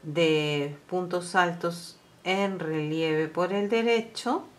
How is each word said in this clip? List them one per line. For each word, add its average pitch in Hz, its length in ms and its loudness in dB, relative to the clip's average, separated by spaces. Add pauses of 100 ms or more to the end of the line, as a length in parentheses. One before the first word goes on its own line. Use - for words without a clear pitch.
de 151 720 0 (100)
puntos 180 480 -2
altos 170 600 0 (260)
en 190 360 0
relieve 156 680 0
por 175 260 0
el 202 160 0
derecho 233 760 0 (140)